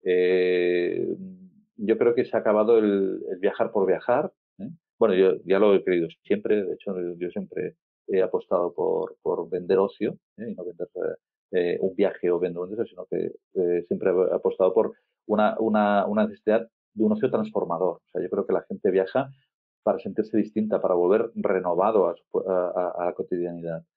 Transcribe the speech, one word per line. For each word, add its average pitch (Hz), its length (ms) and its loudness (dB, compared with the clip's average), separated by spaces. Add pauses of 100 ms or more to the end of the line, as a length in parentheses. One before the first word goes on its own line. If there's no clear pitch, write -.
Eh, 90 1120 2 (600)
yo 110 220 0
creo 120 180 2
que 123 100 0
se - 100 -6
ha 113 40 2
acabado 107 400 4
el, 98 500 0
el 95 80 -8
viajar 98 340 -2
por 98 140 0
viajar, 92 460 0 (260)
¿eh? 95 120 -12 (280)
Bueno, 107 160 4
yo 92 220 4 (100)
ya 92 140 2
lo 101 160 6
he 90 80 2
creído 87 240 0 (160)
siempre, 104 400 0
de 87 100 -4
hecho, 95 260 -8
yo, 87 160 -6
yo 87 140 -6
siempre 87 460 -8 (320)
he 95 160 2
apostado 90 500 -2
por, 87 480 -2
por 87 280 -4
vender 90 280 0
ocio, 98 400 -2 (200)
¿eh? 113 120 -10
Y 98 60 -10
no 90 100 -12
vender, 87 240 -10 (640)
eh, 87 300 0
un 95 140 -4
viaje 90 360 0
o 85 80 2
vender 87 220 -4
un 90 120 -10
eso, 110 120 -4
sino 90 200 -16
que, 85 300 -6 (180)
eh, 87 340 0
siempre 95 220 0
he 90 240 2
apostado 92 400 2
por 110 200 2 (340)
una, 107 320 2
una, 104 480 2
una 107 200 0
necesidad - 400 0 (260)
de 107 100 -2
un 107 80 4
ocio 107 180 0
transformador. 90 680 -2
O - 140 -20
sea, 87 100 -4
yo 90 80 -4
creo 98 160 -2
que - 80 -2
la 87 100 -2
gente 98 280 -2
viaja 95 380 0 (540)
para 104 160 0
sentirse 107 380 -4
distinta, 107 440 -2
para 90 140 0
volver 98 400 2
renovado 95 720 2
a 85 60 -6
su, - 240 -6
a, 92 300 -2
a, 90 200 -2 (120)
a 87 40 -2
la 87 80 -2
cotidianidad. 85 680 -6 (140)